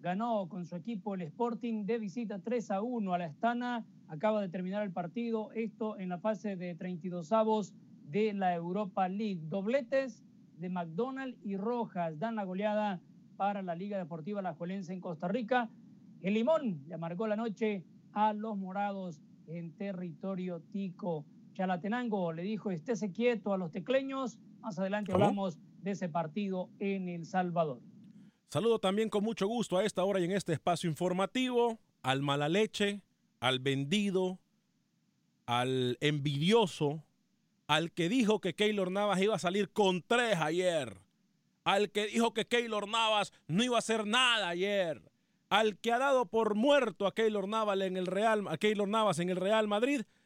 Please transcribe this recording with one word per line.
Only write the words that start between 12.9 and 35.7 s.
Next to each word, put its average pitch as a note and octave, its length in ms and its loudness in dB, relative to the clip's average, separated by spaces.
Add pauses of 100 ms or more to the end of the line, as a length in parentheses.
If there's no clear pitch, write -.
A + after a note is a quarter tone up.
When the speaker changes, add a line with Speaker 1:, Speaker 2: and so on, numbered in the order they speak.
Speaker 1:
para G3+ 240 0
la F3 140 -4
Liga G3+ 220 -6
Deportiva E3+ 440 -6
Alajuelense F3 500 -6
en F#3 80 -6
Costa F3 300 -6
Rica. A#3+ 400 0 (520)
El F#3+ 120 0
Limón A#3 560 2
le F3+ 60 -10
amargó F3 320 -4
la G#3 100 0
noche G#3+ 480 -2 (260)
a G#3+ 220 2
los G#3+ 240 -4
morados F#3+ 640 -4 (260)
en E3 300 -8
territorio F3+ 840 -6 (140)
tico. F3+ 520 -4 (280)
Chalatenango F#3+ 800 -2
le E3+ 100 -6
dijo, G#3 280 -4
"Estése F#3 420 -4
quieto" A3+ 400 0
a F#3+ 40 0
los F3 140 -4
tecleños. C4+ 680 -2 (220)
Más A3 180 -8
adelante F#3+ 360 -2
Speaker 2:
¿Cómo? F#3 100 6
Speaker 1:
hablamos G3 340 2 (240)
de F#3+ 100 -4
ese F3+ 180 -4
partido F#3 600 -2 (100)
en G3 280 -2
El E3+ 180 -6
Salvador. E3+ 540 0 (680)
Speaker 2:
Saludo A3 300 2
también G3+ 300 2
con G3+ 140 0
mucho G#3 240 0
gusto G#3+ 300 0
a G#3 80 2
esta F#3 180 0
hora G3 160 2
y E3+ 60 2
en F3 80 0
este F#3 180 -2
espacio E3+ 380 0
informativo A3+ 920 0 (220)
al C3+ 200 2
mala C#3+ 280 2
leche, G3+ 520 2 (380)
al B2+ 200 4
vendido, F3+ 800 0 (1080)
al B2 560 2